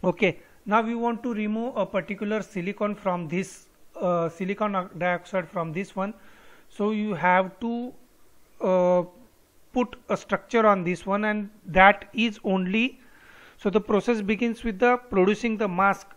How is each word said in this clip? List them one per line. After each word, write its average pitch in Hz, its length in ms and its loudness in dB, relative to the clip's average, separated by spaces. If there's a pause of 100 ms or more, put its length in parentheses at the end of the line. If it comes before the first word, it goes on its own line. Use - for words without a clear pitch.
Okay, 180 340 0 (260)
now 214 160 2
we 226 140 -4
want 233 300 -4
to 240 100 -4
remove 214 420 -4
a 202 80 -2
particular 208 580 -4
silicon 202 520 -6
from 180 340 -4
this, 175 380 -6 (340)
uh, 175 280 0
silicon 196 480 -4
o-, 180 120 -2 (100)
dioxide 175 500 -2
from 165 240 -6
this 190 240 -8
one. 202 180 -6 (540)
So 208 240 -2
you 214 220 -2
have 180 460 2
to, 240 320 -6 (680)
uh, 180 420 4 (680)
put 247 240 -2 (120)
a 202 80 0
structure - 500 0
on 196 180 4
this 175 200 -4
one, 202 200 -2
and 214 260 -4 (160)
that 190 460 6
is 220 320 -2
only, 190 560 -2 (560)
so - 120 -2
the 208 120 2
process 214 420 0
begins 226 420 -2
with 220 140 -4
the 247 180 4 (140)
producing 208 460 2
the 208 120 -2
mask 185 380 0 (100)